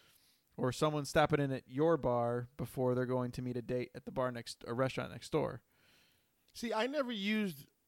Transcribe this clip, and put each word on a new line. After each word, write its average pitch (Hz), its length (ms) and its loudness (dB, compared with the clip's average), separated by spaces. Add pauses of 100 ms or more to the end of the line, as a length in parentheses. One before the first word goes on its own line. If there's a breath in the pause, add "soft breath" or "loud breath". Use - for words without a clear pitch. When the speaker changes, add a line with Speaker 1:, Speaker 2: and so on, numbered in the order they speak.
(600 soft breath)
Speaker 1:
Or 127 120 2
someone 151 340 0
stopping 151 340 4
in 139 120 0
at 131 160 -6
your 156 300 4
bar 120 500 0 (100)
before 123 380 0
they're 127 100 2
going 123 280 -2
to 127 100 -6
meet 123 140 -4
a 120 40 -4
date 123 320 -4
at 127 120 -16
the - 60 -10
bar 127 200 0
next, - 340 -12
a 120 80 -4
restaurant 127 380 0
next - 200 -12
door. - 300 0 (960 soft breath)
Speaker 2:
See, 226 180 -4
I 220 140 0
never 269 240 -2
used 202 560 0 (200)